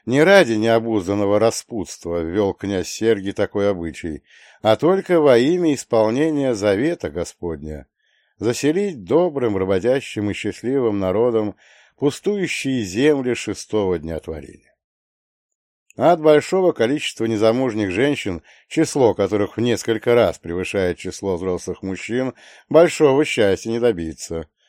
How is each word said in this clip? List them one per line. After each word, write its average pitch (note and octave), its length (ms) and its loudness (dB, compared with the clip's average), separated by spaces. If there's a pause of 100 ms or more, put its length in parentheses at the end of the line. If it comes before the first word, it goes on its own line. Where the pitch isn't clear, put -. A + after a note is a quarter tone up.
не C3+ 180 2
ради F3+ 300 6
необузданного G#2 840 2
распутства F#2 840 -4
ввёл F#2+ 320 -2
князь G2 340 -4
Сергий G2+ 460 -2
такой G2+ 360 -2
обычай, E2 540 -8 (380)
а A2 140 4
только F3+ 440 0
во C#3 200 6
имя E3 340 2
исполнения C3 800 0
завета G#2 560 -2
Господня, D#2 800 -10 (500)
заселить C#3+ 680 -2
добрым, C3 540 0
работящим G#2 720 -2
и G2 40 -4
счастливым A2 680 -2
народом G#2+ 560 0 (420)
пустующие C#3 840 -4
земли B2+ 500 0
шестого G2 680 -4
дня D#2+ 200 -8
творения. - 540 -14 (1200)
От D#3+ 260 2
большого D#3 520 4
количества B2+ 520 -2
незамужних A2+ 680 0
женщин, G#2+ 500 -2 (260)
число C#3+ 460 2
которых G2+ 420 0
в A2 60 -2
несколько A2+ 520 0
раз G#2+ 260 4
превышает F2+ 580 -4
число F#2 400 -6
взрослых F2+ 460 -6
мужчин, A#2 500 -6 (340)
большого D3+ 560 4
счастья G#2 460 0
не A#2 100 -4
добиться. E2+ 720 -4 (200)